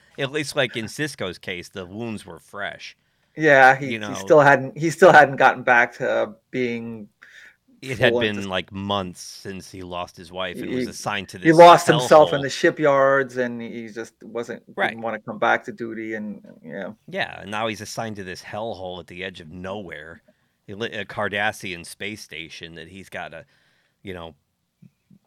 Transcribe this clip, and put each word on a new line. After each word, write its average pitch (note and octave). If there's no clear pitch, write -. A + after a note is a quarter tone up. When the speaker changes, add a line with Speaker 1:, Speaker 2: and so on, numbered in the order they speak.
Speaker 1:
at C#3
least, D3
like, C3
in A2+
Sisko's A2
case, F2+
the F#2
wounds G#2
were E2+
fresh. -
Speaker 2:
Yeah, C3+
he, C3+
Speaker 1:
You A2+
know? G#2
Speaker 2:
he G2+
still D3+
hadn't, C#3
he D#3+
still F3
hadn't C#3+
gotten B2+
back B2
to A2+
being A#2
Speaker 1:
It C3
had A#2
Speaker 2:
full A#2+
Speaker 1:
been, G#2+
Speaker 2:
into G2
Speaker 1:
like, F#2
months G2
since -
he F#2+
lost F2+
his F2
wife F2+
and E2
Speaker 2:
He, F#2+
Speaker 1:
was B2+
assigned G2
to -
Speaker 2:
he F#2
Speaker 1:
this D#3+
Speaker 2:
lost E3+
Speaker 1:
hellhole. D#3
Speaker 2:
himself D3
in C#3+
the C#3
shipyards, C3+
and A#2+
he A#2
just A2+
wasn't, A#2
Speaker 1:
Right. G3
Speaker 2:
didn't A2+
wanna A2
come G#2+
back A#2
to B2
duty, A2
and, G#2
yeah. F2+
Speaker 1:
Yeah, E3+
and F#2
now G#2+
he's G#2+
assigned A2
to G2+
this F2+
hellhole F#2
at E2
the F2+
edge F#2+
of D#2+
nowhere, F2
a G#2
li-, G#2+
a G2+
Cardassian G2+
space G2+
station D#2+
that D#2+
he's F#2
gotta, D#2+
you F#2+
know, E2+